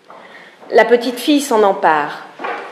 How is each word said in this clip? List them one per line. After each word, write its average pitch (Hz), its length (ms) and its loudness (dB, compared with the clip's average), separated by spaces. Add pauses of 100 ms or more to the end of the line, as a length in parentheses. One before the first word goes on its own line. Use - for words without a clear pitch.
(720)
La 220 140 4
petite 240 340 0
fille 294 220 0
s'en 220 240 2
empare. « 160 600 -2 (460)